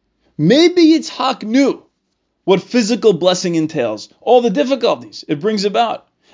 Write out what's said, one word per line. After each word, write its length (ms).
Maybe 460
Yitzhak 640
knew 400
what 180
physical 520
blessing 420
entails, 540
all 200
the 100
difficulties 800
it 120
brings 240
about. 440